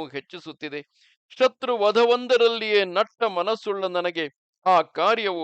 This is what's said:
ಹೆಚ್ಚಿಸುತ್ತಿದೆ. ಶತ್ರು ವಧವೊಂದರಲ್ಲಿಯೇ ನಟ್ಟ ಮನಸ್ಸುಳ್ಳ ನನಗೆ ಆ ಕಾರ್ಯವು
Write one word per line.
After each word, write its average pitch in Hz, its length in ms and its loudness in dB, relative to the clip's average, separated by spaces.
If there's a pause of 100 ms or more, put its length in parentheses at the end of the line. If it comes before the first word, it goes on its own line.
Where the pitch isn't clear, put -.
ಹೆಚ್ಚಿಸುತ್ತಿದೆ. 147 720 -14 (520)
ಶತ್ರು 254 460 -2
ವಧವೊಂದರಲ್ಲಿಯೇ 226 1080 2
ನಟ್ಟ 190 380 -4
ಮನಸ್ಸುಳ್ಳ 196 640 -4
ನನಗೆ 175 380 -4 (400)
ಆ 180 160 6 (100)
ಕಾರ್ಯವು 190 520 -2